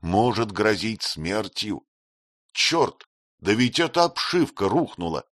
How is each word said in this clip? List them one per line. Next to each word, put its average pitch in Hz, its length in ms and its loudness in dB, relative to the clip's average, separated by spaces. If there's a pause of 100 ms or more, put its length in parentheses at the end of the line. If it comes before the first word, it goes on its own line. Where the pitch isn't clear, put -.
может 107 520 0
грозить 107 500 0
смертью. 98 800 -6 (680)
"Чёрт! - 560 0 (320)
Да 101 140 2
ведь 123 260 0
эта 170 240 4
обшивка 170 640 0
рухнула!" 87 560 -2 (120)